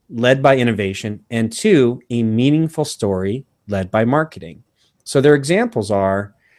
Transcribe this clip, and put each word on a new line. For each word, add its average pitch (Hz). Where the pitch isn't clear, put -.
led 127
by 139
innovation, 104
and 113
two, 131
a 120
meaningful 147
story, 98
led 95
by 110
marketing. 127
So -
their 147
examples 143
are, 98